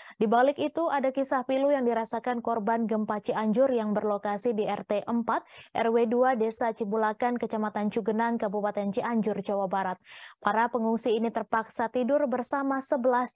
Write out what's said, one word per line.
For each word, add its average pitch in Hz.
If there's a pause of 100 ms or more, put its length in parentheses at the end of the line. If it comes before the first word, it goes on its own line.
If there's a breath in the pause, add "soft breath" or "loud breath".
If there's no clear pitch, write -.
(180 loud breath)
Di 220
balik 247
itu, 302
ada 269
kisah 269
pilu 269
yang 269
dirasakan 233
korban 226
gempa 214
Cianjur 220
yang 214
berlokasi 208
di 208
R 202
T 202
empat, 233 (240 loud breath)
R 233
W 233
dua, 254
Desa 226
Cibulakan, 220
Kecamatan 214
Cugenang, 226
Kabupaten 202
Cianjur, 220
Jawa 196
Barat. 190 (400 loud breath)
Para 220
pengungsi 226
ini 226
terpaksa 226
tidur 269
bersama 269
sebelas 247